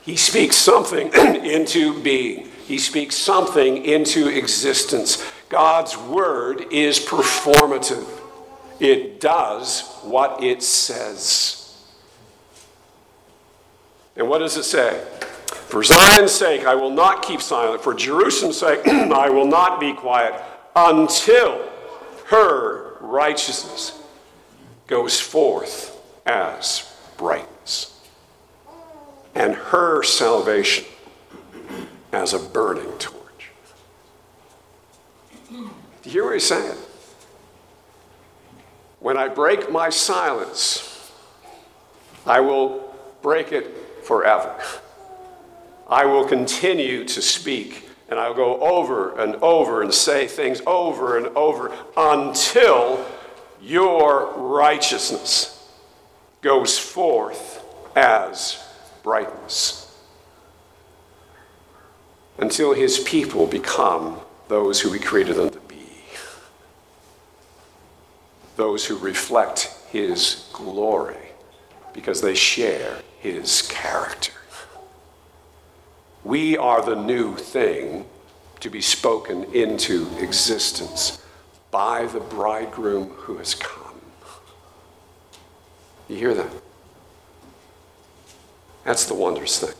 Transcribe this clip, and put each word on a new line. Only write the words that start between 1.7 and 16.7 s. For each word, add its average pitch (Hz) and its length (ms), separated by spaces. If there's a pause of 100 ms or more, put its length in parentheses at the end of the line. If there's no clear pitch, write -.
being. 127 480 (180)
He 135 120
speaks 143 360
something 143 680
into 151 440
existence. 135 920 (280)
God's 160 480
word 131 720
is 147 280
performative. - 1080 (720)
It 131 400
does 131 600 (200)
what 127 400
it 123 200
says. - 1000 (2500)
And 110 140
what 156 80
does 160 180
it 156 60
say? 117 420 (640)
"For 107 140
Zion's 196 500
sake, 151 320
I 131 120